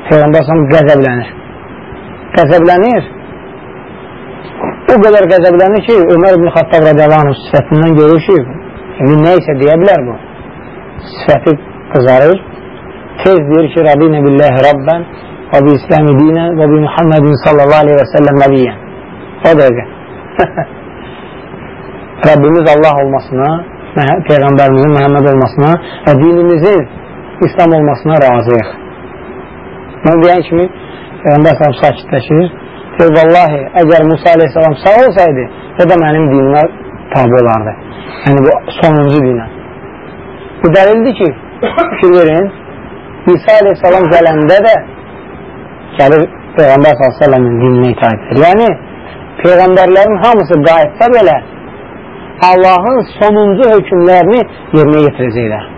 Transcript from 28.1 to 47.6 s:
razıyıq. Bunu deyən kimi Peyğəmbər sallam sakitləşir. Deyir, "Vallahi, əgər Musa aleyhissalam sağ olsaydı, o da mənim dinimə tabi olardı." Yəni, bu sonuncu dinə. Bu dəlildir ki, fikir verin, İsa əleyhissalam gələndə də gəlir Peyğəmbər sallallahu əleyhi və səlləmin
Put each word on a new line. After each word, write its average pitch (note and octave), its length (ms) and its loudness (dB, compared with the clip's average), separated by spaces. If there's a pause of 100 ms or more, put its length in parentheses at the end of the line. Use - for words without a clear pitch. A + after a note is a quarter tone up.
razıyıq. A#2+ 540 0 (1300)
Bunu D#3+ 200 0
deyən F3 260 2
kimi E3+ 220 -2 (520)
Peyğəmbər D3+ 360 2
sallam D3 240 -2
sakitləşir. D3+ 680 -2 (460)
Deyir, E3 220 2
"Vallahi, D#3+ 460 2 (140)
əgər E3 300 4
Musa D#3+ 260 0
aleyhissalam D#3+ 460 2
sağ G3 220 2
olsaydı, F3 460 2 (280)
o F3+ 120 0
da E3+ 120 4
mənim D#3 320 0
dinimə C#3 360 2 (440)
tabi B2+ 260 0
olardı." A2+ 400 0 (440)
Yəni, C#3 220 0
bu C#3+ 120 4 (200)
sonuncu D3 480 0
dinə. B2 260 -2 (1200)
Bu E3+ 80 4
dəlildir A3 400 2
ki, F3+ 140 -2 (500)
fikir F#3+ 380 0
verin, E3+ 300 2 (880)
İsa G#3+ 260 2
əleyhissalam F#3 500 2
gələndə D#3+ 460 2 (100)
də A3+ 60 4 (1300)
gəlir D3+ 260 4 (300)
Peyğəmbər C#3+ 420 4
sallallahu C#3 100 0
əleyhi A#2+ 140 -2
və D3 60 4
səlləmin B2 360 2